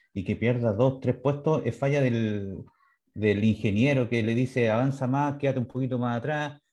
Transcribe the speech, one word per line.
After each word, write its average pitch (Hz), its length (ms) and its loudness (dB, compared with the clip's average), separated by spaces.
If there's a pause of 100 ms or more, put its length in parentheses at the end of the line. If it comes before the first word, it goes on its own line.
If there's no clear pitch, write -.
(120)
y 95 120 -6
que 104 120 -2
pierda 117 360 2
dos, 131 280 2
tres 127 160 0
puestos 147 480 0
es 120 120 -2
falla 139 240 0
del, 107 580 0 (560)
del 104 300 2
ingeniero 110 640 2
que 117 140 0
le 113 120 0
dice, 120 360 2
"Avanza 131 360 0
más, 143 320 0
quédate 135 220 0
un 117 60 -2
poquito 127 320 -4
más 120 200 -2
atrás", 147 420 -6 (120)